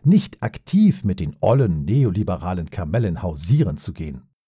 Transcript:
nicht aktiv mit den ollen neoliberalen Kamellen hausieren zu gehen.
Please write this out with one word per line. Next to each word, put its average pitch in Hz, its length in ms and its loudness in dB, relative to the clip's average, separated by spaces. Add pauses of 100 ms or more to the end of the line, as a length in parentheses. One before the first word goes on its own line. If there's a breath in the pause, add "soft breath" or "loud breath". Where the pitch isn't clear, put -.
nicht - 400 2
aktiv - 600 2
mit 95 160 -2
den 73 180 -6
ollen 101 460 2
neoliberalen 92 840 -2
Kamellen 90 540 -4
hausieren 85 540 0
zu - 160 -10
gehen. 69 300 -12 (240)